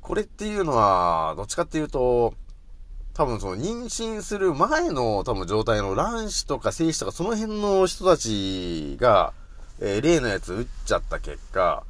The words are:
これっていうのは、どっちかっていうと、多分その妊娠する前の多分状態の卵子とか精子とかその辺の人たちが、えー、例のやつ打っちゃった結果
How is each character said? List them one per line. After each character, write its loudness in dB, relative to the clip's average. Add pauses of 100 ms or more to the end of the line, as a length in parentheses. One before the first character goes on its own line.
こ -6
れ 0
っ -4
て -10
い -4
う 2
の 0
は、 6
ど -8
っ -8
ち -6
か -2
っ 0
て -4
い 0
う -4
と、 2 (800)
多 2
分 -2
そ -4
の -6
妊 -4
娠 -6
す -6
る 2
前 2
の 0
多 -2
分 -4
状 0
態 2
の -2
卵 -2
子 -2
と -4
か -2
精 0
子 -4
と -4
か -4
そ -6
の 0
辺 -4
の 4
人 -4
た 6
ち -2
が、 6 (460)
え 0
ー、 -2
例 4
の -2
や 0
つ -8
打 -4
っ -4 (200)
ち 0
ゃ 2
っ -2
た -6
結 -8 (140)
果 2